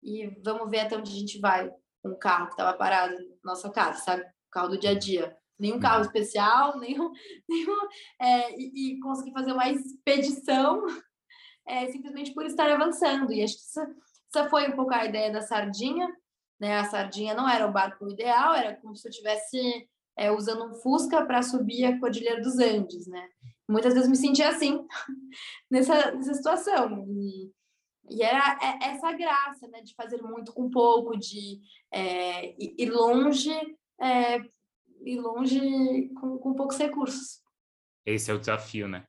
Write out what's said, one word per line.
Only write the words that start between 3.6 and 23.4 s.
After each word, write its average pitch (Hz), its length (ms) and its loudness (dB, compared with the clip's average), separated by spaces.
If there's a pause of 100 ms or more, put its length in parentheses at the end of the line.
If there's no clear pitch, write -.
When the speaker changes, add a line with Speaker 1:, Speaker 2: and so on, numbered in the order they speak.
Speaker 1:
casa, 185 340 0
sabe? 180 200 0
O - 280 -20
carro 180 180 -2
do 190 80 -2
dia 202 140 2
a 196 60 2
dia. 185 380 -4 (240)
Nenhum 214 200 -2
carro 226 200 4
Speaker 2:
Uhum. 208 60 2
Speaker 1:
especial, 220 760 2
<laughs> - 0 -
nenhum, 277 320 -4 (380)
nenhum, 330 280 -2 (440)
é, 247 360 2
e, 262 360 -6
e 262 60 -10
conseguir 262 340 -6
fazer 262 180 -2
uma 254 180 2
expedição, 277 1160 0 (800)
é, 254 260 -4
simplesmente 285 420 -10
por 311 120 -6
estar 302 240 2
avançando. 294 640 2
E 214 80 0
acho 214 140 -2
que - 80 -20
essa, - 320 -10 (400)
essa 294 140 2
foi 285 180 4
um 269 80 -2
pouco 262 180 0
a 226 120 2
ideia 214 260 -2
da 214 100 -4
sardinha, 220 680 -2 (520)
né? 208 200 0
A 208 60 0
Sardinha 208 480 -4
não 254 140 0
era 226 200 4
o 208 40 0
barco 196 380 -2
ideal, 233 440 4
era 214 220 0
como 214 200 -18
se - 120 -16
eu 220 40 -14
tivesse, 233 760 -4 (300)
é, 208 140 2
usando 220 340 -2
um 226 100 -12
Fusca 294 500 2
pra 247 160 2
subir 240 440 0
a 254 140 2
Cordilheira 226 420 -2
dos 247 180 -2
Andes, 214 480 2
né? 180 200 -12 (420)